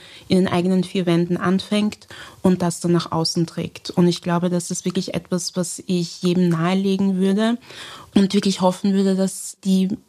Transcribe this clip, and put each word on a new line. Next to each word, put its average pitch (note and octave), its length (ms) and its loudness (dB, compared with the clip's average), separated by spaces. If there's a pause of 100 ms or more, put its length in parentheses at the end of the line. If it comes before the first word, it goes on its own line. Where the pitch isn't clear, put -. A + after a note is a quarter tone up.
(280)
in F#3 100 2
den F#3 100 4
eigenen F3+ 360 2
vier F3+ 240 -4
Wänden E3+ 300 2
anfängt G#3 680 -2 (360)
und F3+ 180 4
das F3 180 -2
dann F3 120 0
nach E3+ 200 0
außen E3 360 -2
trägt. - 420 -10
Und F3 180 4
ich F3 140 0
glaube, F3 300 0
das F3 180 -4
ist - 160 -6
wirklich F#3 300 -4
etwas, - 400 -6
was - 320 -6
ich F3+ 340 -2
jedem F3+ 280 2
nahelegen F#3+ 680 0
würde G#3 400 2 (560)
und G3 220 4
wirklich G3 260 0
hoffen F#3 320 2
würde, F#3+ 220 2
dass - 480 -4
die F#3+ 240 4 (220)